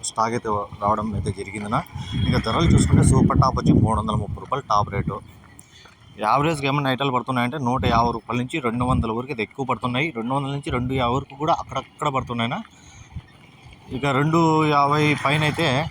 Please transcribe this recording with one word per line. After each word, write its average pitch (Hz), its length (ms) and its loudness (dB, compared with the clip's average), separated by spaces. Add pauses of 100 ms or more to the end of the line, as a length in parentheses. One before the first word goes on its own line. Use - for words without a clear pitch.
(100)
స్టాక్ 110 280 -2
అయితే 113 100 -6 (360)
రావడం 107 240 0 (100)
అయితే 98 220 -4
జరిగిందినా. 104 400 -6 (480)
ఇక 127 80 2 (100)
ధరలు 156 300 2
చూసుకుంటే, - 340 4
సూపర్ - 320 6
టాప్ 127 180 2
వచ్చి 156 140 4 (100)
మూడు 107 160 2
వందల 107 240 -2
ముప్పై 98 200 -10
రూపాయలు 135 280 -6
టాప్ 104 240 0
రేటు. 98 220 -4 (1040)
యావరేజ్గా 139 480 2
ఏమైనా 143 220 0
ఐటాలు 135 220 -2
పడుతున్నాయంటే, 123 520 -2
నూట 127 160 0 (100)
యాభై 117 240 4
రూపాయల 113 240 -6
నుంచి 127 240 -6
రెండు 120 240 -2
వందల 127 300 0
వరకు 131 140 -8
అయితే 113 140 -4
ఎక్కువ - 240 -8
పడుతున్నాయి. 123 360 -2 (100)
రెండు 113 200 -4
వందల 139 200 -4
నుంచి 143 180 -8
రెండు 127 240 -2
యాభై 120 200 0
వరకు 139 240 -10
కూడా 156 200 2
అక్కడక్కడ - 540 -8
పడుతున్నాయినా. 123 420 -4 (1400)
ఇక 123 80 -4 (140)
రెండు 160 220 4 (340)
యాభై 143 280 4 (220)
పైన 147 240 2
అయితే 160 200 0 (220)